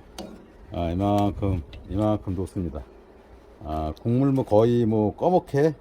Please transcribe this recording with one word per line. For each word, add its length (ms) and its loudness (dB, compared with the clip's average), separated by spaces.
아, 180 -4
이만큼, 720 0
이만큼 460 -2
놓습니다. 480 -6
아, 360 -4
국물 320 2
뭐 120 0
거의 420 4
뭐 300 2
꺼멓게, 640 2